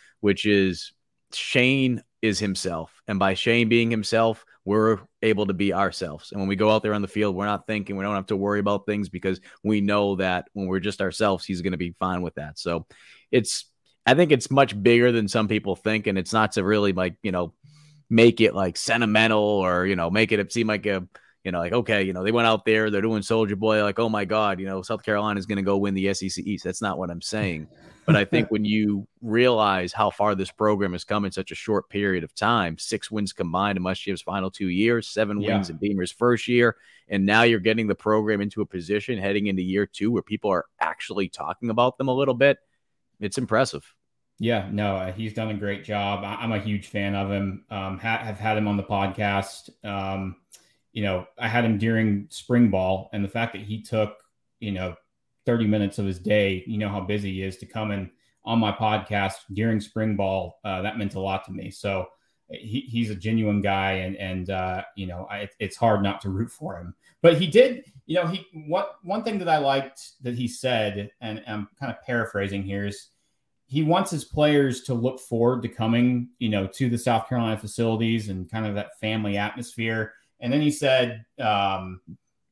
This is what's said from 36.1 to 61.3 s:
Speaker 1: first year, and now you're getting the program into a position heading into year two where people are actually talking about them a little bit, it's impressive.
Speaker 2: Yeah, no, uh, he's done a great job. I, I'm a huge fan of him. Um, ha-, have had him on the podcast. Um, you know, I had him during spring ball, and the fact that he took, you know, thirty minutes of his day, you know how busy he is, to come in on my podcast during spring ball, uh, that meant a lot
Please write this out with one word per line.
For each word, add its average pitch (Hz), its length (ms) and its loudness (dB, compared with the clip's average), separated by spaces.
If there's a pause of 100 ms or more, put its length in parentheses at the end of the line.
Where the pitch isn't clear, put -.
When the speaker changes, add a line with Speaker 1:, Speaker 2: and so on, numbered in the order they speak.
Speaker 1:
first 120 360 0
year, 120 300 2 (320)
and 98 160 0
now 107 160 6
you're 117 180 6
getting 110 280 2
the 101 80 2
program 107 460 2
into 104 200 -4
a 98 60 -2
position 101 500 -4
heading 101 300 0
into 95 160 0
year 95 240 0
two 107 240 -2
where 101 100 0
people 107 300 -4
are 87 140 0 (140)
actually 95 500 -4
talking 90 420 -6
about 123 260 2
them 135 100 -2
a 127 60 2
little 135 220 0
bit, 139 240 4 (600)
it's 104 200 -6
impressive. 110 440 0 (540)
Speaker 2:
Yeah, 110 320 0
no, 101 280 0
uh, 92 160 -6
he's 107 200 -8
done 110 160 -4
a 107 40 -6
great 101 320 -6
job. 101 400 -4
I, 101 100 -8
I'm 117 160 -4
a 104 80 -2
huge 101 280 -4
fan 101 280 -2
of 98 160 -2
him. 98 380 -4
Um, 95 280 -8
ha-, 113 200 -2
have 107 200 -8
had 107 200 0
him 107 100 0
on 104 80 0
the 98 80 -2
podcast. 98 840 -2 (160)
Um, 98 500 -6 (560)
you 107 120 -4
know, 92 220 -2 (140)
I 117 80 -2
had 117 160 2
him 110 140 2
during 110 520 0
spring 120 400 2
ball, 95 440 0
and 104 100 -4
the 98 60 -4
fact 117 240 -4
that 101 80 -10
he 107 200 -8
took, 107 360 -2 (420)
you 104 140 -6
know, 92 220 -4 (500)
thirty 117 220 2
minutes 104 320 2
of 101 60 -2
his 92 140 -4
day, 98 480 0
you 113 100 -6
know 107 120 -2
how 101 100 -4
busy 101 320 -4
he 95 120 -6
is, 95 140 -6
to - 80 -18
come 107 260 -6
in 98 200 -6 (320)
on 117 160 0
my 104 140 2
podcast 104 600 0 (180)
during 110 260 0
spring 107 380 -2
ball, 95 480 -2
uh, 92 160 -4
that 104 160 -6
meant 101 180 -4
a 95 40 -6
lot 95 260 -4